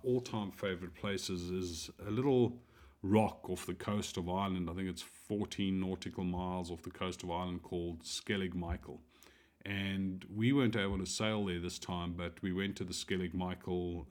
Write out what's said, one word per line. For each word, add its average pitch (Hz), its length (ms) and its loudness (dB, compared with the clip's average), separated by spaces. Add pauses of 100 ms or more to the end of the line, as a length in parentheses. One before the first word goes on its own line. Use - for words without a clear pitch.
all-time 123 500 0
favorite 90 420 -4
places 92 560 -2
is 87 400 -2 (180)
a - 20 -4
little 123 520 6 (400)
rock 101 480 4
off 90 160 -4
the 90 80 -4
coast 104 420 -2
of 87 100 0
Ireland. 92 440 0
I - 20 -4
think 92 160 -2
it's 87 140 -6
fourteen 98 760 0
nautical 92 460 -2
miles 90 460 0
off 82 100 -6
the 90 100 -10
coast 90 320 -4
of 90 80 -4
Ireland, 87 320 -2
called 85 420 -4
Skellig 95 500 0
Michael. 87 480 -4 (640)
And 98 580 0 (100)
we 117 200 6
weren't 120 220 6
able 98 200 2
to 92 80 0
sail 110 400 2
there 90 160 0
this 87 180 -4
time, 87 380 -4
but 87 240 -4
we 92 140 0
went 98 220 0
to 101 80 -4
the 90 100 -4
Skellig 90 400 0
Michael, 90 760 -2